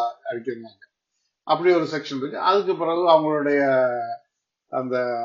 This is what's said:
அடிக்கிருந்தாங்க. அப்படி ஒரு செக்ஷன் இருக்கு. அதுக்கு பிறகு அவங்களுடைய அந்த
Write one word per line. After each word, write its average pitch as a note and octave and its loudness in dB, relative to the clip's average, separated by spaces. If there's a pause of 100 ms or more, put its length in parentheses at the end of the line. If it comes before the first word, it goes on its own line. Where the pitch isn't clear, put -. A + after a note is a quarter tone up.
(260)
அடிக்கிருந்தாங்க. A#2 -10 (640)
அப்படி E3+ 4
ஒரு E3 2
செக்ஷன் C#3+ -6
இருக்கு. D3 -8
அதுக்கு F#3 2
பிறகு E3 -2
அவங்களுடைய D3+ 4 (1120)
அந்த B2+ -4 (300)